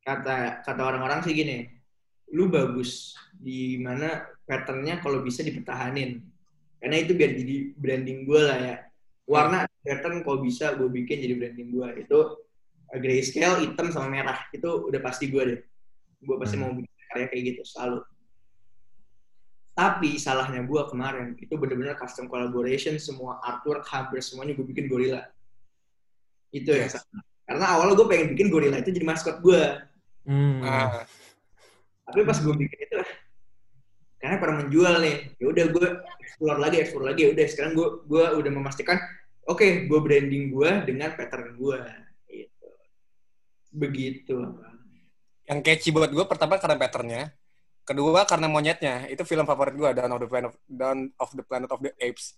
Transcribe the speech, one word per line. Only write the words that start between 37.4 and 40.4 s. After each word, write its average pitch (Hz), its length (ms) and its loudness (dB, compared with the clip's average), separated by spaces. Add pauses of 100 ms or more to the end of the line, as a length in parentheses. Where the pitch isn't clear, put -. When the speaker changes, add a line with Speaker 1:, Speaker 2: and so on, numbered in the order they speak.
Speaker 1:
sekarang 147 260 -4
gua, 165 160 2 (140)
gua 160 320 4
udah 143 160 0
memastikan, 139 480 -2 (480)
oke, 175 400 4
gua 151 160 4
branding 139 480 4